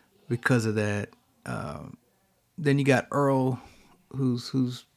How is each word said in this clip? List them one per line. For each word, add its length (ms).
because 380
of 80
that. 340
Um, 500
then 220
you 80
got 240
Earl, 500
who's, 380
who's 360